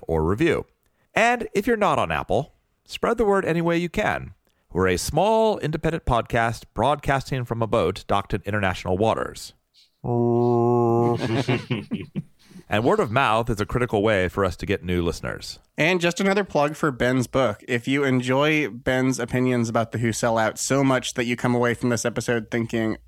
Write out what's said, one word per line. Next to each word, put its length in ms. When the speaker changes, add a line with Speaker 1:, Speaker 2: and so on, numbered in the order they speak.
Speaker 1:
or 200
review. 440
And 400
if 100
you're 100
not 220
on 140
Apple, 420
spread 320
the 80
word 200
any 160
way 160
you 120
can. 460
We're 180
a 80
small, 600
independent 480
podcast 600
broadcasting 720
from 180
a 40
boat 400
docked 280
in 100
international 500
waters. 580
<laughs> 1120
And 120
word 160
of 100
mouth 400
is 100
a 60
critical 380
way 240
for 180
us 120
to 100
get 160
new 180
listeners. 560
Speaker 2:
And 240
just 200
another 240
plug 320
for 160
Ben's 340
book. 420
If 200
you 160
enjoy 640
Ben's 500
opinions 500
about 220
the 60
Who 160
Sell 240
Out 220
so 240
much 320
that 80
you 120
come 200
away 180
from 160
this 160
episode 460
thinking, 460